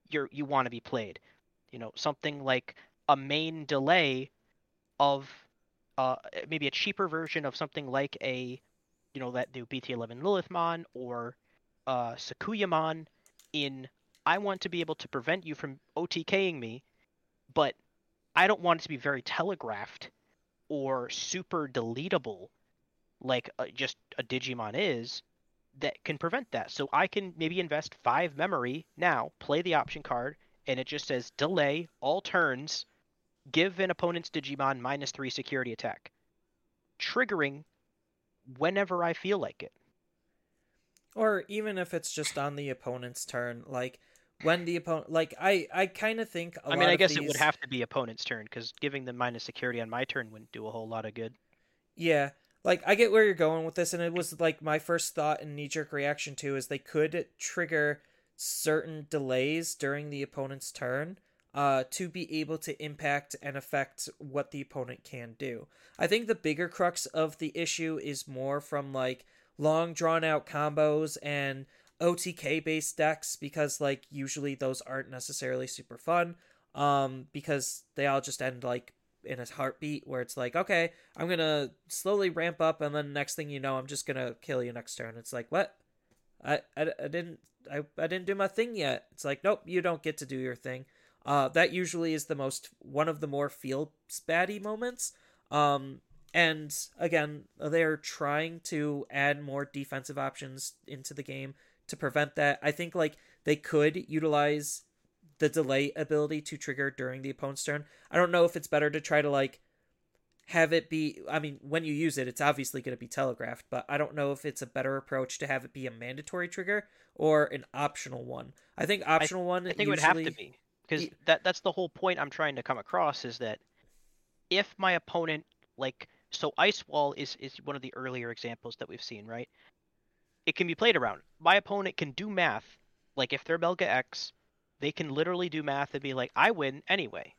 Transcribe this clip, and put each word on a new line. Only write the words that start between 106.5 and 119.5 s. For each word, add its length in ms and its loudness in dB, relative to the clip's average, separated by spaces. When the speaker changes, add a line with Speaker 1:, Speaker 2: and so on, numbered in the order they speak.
Speaker 2:
trigger 340 -2
during 320 -6
the 80 -4
opponent's 320 -6
turn. 220 -2
I 60 2
don't 140 6
know 140 8
if 120 2
it's 100 -10
better 220 4
to 120 -2
try 220 4
to, 60 2
like, 320 2
have 260 6
it 160 4
be, 400 -2
I 100 0
mean, 220 -8
when 240 -2
you 80 0
use 240 2
it, 100 0
it's 140 -4
obviously 400 -2
gonna 160 -6
be 100 -12
telegraphed, 640 -4
but 180 -4
I 80 0
don't 180 -2
know 180 0
if 120 -8
it's 160 -6
a 60 -8
better 300 -2
approach 420 -4
to 80 -4
have 180 -2
it 80 -18
be 140 -8
a 40 -8
mandatory 580 -6
trigger 400 -2
or 320 6
an 260 -6
optional 520 -4
one. 280 -10
I 100 0
think 160 0
Speaker 1:
I, 60 2
Speaker 2:
optional 200 -2
one 240 0